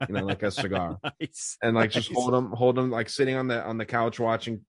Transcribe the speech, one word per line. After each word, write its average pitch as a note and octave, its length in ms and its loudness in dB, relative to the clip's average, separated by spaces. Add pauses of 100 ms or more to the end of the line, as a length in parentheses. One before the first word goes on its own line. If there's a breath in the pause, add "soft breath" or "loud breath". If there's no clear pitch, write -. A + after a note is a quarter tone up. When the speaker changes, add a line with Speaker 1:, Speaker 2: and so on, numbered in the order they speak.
Speaker 1:
you F#2+ 80 -4
know, F#2+ 100 -2
like - 160 -2
a G#2 80 2
cigar. F#2 500 -2
Speaker 2:
<laughs> - 200 -8
Nice. - 420 -8
Speaker 1:
And, A2+ 140 4
like, A2+ 160 4
just A2+ 180 -2
Speaker 2:
Nice. B2+ 80 -2
Speaker 1:
hold B2 160 2
'em, B2+ 160 2
hold B2 260 4
'em, B2+ 140 2
like, A#2 180 -2
sitting C3 280 0
on C3 100 -2
the, A#2 180 0
on A2+ 140 -4
the G#2+ 80 -4
couch A2+ 320 0
watching, A2+ 500 -2